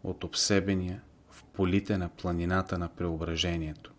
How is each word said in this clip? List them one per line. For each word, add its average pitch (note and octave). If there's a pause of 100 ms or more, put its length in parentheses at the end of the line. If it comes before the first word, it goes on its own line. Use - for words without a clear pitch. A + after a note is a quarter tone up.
от F#2
обсебения F#2+ (300)
в -
полите G2
на F2+
планината F2+
на E2+
преображението. E2